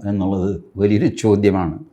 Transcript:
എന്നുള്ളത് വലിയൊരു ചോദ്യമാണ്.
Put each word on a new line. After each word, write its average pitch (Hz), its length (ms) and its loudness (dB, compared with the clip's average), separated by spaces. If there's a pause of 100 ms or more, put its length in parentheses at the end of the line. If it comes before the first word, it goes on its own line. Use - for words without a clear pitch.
എന്നുള്ളത് 95 560 -2 (160)
വലിയൊരു 104 300 2
ചോദ്യമാണ്. 98 720 0 (120)